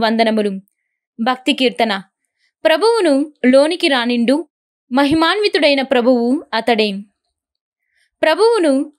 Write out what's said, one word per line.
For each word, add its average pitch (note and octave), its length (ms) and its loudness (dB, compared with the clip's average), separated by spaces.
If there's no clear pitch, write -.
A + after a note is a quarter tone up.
వందనములు. A3 580 0
భక్తి B3+ 320 -2
కీర్తన. A3+ 500 -2
ప్రభువును D#4+ 680 0
లోనికి D4+ 420 2
రానిండు, B3 600 -2
మహిమాన్వితుడైన D#4+ 880 0
ప్రభువు B3 640 0
అతడే. A3 380 -2
ప్రభువును D#4+ 760 0